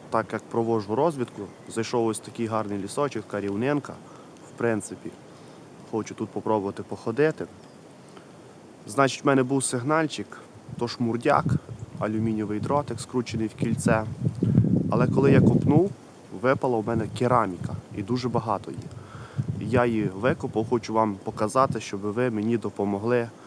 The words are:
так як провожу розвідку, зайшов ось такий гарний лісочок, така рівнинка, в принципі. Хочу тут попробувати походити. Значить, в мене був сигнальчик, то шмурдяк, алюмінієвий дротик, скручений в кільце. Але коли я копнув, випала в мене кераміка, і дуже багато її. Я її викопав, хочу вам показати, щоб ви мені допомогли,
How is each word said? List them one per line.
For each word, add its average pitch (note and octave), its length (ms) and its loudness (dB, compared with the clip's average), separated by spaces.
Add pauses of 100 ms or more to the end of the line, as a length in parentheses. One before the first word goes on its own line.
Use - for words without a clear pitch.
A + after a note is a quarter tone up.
(100)
так A2 220 -2
як A2 100 -6
провожу A2+ 520 -2
розвідку, C3+ 480 -2 (260)
зайшов A2+ 380 -2
ось G#2+ 120 0
такий A2+ 280 -6
гарний G#2+ 320 -4
лісочок, A2+ 460 -4
така G#2 160 -6
рівнинка, A#2 520 -2 (560)
в - 100 -20
принципі. A2+ 520 -2 (800)
Хочу G#2+ 240 -4
тут A2 140 -6
попробувати G2+ 540 -2
походити. A#2 640 -2 (1400)
Значить, C3 380 0
в - 20 2
мене C3+ 160 4
був C3 220 0
сигнальчик, D3 640 -2 (520)
то A#2+ 100 -2
шмурдяк, A#2 560 2 (540)
алюмінієвий G#2+ 640 -2
дротик, B2 400 -2
скручений A#2 460 -2
в G#2+ 80 -6
кільце. A2+ 500 2 (840)
Але B2 160 4
коли C3+ 260 6
я C3+ 80 10
копнув, D#3 500 8 (520)
випала B2+ 360 2
в G#2 80 -2
мене A2+ 180 0 (140)
кераміка, A2 580 0 (200)
і G#2 60 -6
дуже B2 260 -2
багато A2+ 420 -2
її. - 120 -10 (920)
Я B2 140 4
її G#2+ 280 0
викопав, A2+ 540 -2
хочу A#2 260 -2
вам A2 300 2
показати, A2 560 0
щоб G2+ 200 -8
ви G#2+ 300 -2
мені A2 260 0
допомогли, G#2+ 720 0 (180)